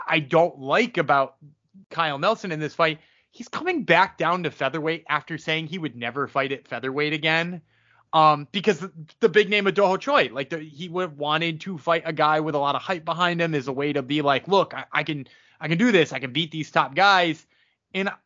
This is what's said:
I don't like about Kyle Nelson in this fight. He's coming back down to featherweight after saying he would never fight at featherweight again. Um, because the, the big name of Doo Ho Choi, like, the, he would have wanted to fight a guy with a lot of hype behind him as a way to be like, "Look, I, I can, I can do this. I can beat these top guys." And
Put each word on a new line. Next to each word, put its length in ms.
I 120
don't 400
like 380
about 380
Kyle 260
Nelson 340
in 80
this 140
fight. 260
He's 180
coming 360
back 340
down 260
to 80
featherweight 560
after 300
saying 300
he 100
would 180
never 320
fight 240
at 160
featherweight 460
again. 480
Um, 400
because 280
the, 120
the 80
big 200
name 180
of 60
Doo 120
Ho 100
Choi, 380
like, 160
the, 100
he 300
would 140
have 140
wanted 440
to 160
fight 280
a 60
guy 300
with 140
a 20
lot 180
of 60
hype 240
behind 360
him 140
as 140
a 20
way 220
to 80
be 200
like, 280
"Look, 240
I, 180
I 120
can, 240
I 80
can 80
do 160
this. 180
I 80
can 140
beat 180
these 200
top 220
guys." 540
And 160